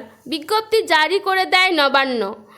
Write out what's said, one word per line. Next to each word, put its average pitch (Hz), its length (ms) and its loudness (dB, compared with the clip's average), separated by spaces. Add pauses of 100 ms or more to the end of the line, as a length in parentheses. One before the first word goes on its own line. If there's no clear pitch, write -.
(280)
বিজ্ঞপ্তি 427 540 -2
জারি 311 380 2
করে 381 260 0
দেয় 370 260 2
নবান্ন। 262 640 0 (240)